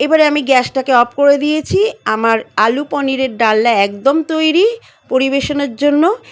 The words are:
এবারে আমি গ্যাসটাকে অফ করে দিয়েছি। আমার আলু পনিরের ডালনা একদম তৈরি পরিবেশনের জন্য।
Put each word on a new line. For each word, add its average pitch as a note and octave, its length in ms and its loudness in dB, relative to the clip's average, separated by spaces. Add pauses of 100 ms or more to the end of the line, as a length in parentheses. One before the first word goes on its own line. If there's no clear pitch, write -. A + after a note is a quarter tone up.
এবারে D#4 280 2
আমি D4 180 -2
গ্যাসটাকে B3+ 520 0
অফ A#3+ 80 0 (100)
করে C#4+ 240 4
দিয়েছি। D4+ 360 -2 (260)
আমার A3 320 0 (280)
আলু B3+ 260 -2
পনিরের C4+ 400 -2 (100)
ডালনা A3 300 2 (140)
একদম G#3 320 -2 (160)
তৈরি D#4+ 320 2 (460)
পরিবেশনের C4+ 600 -2 (100)
জন্য। D4 220 2 (280)